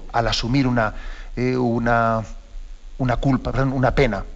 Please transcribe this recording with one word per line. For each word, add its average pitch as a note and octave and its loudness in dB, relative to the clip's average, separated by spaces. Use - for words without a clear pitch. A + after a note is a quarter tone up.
al A#2 0
asumir B2+ 2
una, A2+ 2
eh, B2+ 0
una, A#2 2
una B2 2
culpa, B2+ 0
perdón, C3 2
una B2+ 2
pena. A2 2